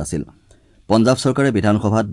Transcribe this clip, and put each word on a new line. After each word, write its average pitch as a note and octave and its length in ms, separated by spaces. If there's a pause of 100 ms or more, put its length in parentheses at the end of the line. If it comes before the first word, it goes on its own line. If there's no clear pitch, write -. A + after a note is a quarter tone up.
আছিল। D#2 180 (680)
পঞ্জাৱ A2+ 360
চৰকাৰে C#3 320
বিধানসভাত G#2 560